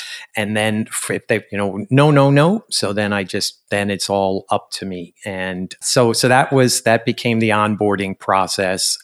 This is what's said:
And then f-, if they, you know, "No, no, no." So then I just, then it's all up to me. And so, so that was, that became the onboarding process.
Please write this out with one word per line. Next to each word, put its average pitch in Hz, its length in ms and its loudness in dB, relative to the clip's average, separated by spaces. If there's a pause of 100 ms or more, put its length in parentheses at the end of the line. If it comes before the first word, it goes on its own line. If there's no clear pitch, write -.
(380)
And 107 180 -4
then 107 320 0
f-, - 240 -6
if 98 160 -6
they, 107 240 0
you 101 60 -6
know, 101 320 -4
"No, 143 200 6
no, 139 220 6
no." 160 380 4
So 101 240 -4
then 101 180 -2
I 101 140 -2
just, - 440 -6
then 101 200 -2
it's 98 200 -4
all 98 400 0
up - 220 -2
to - 140 -10
me. 90 280 -10 (120)
And 92 560 -6
so, 117 320 2
so 123 160 0
that 131 240 2
was, 127 300 2
that 113 200 2
became 117 360 -2
the 113 100 2
onboarding 104 680 0
process. 95 880 0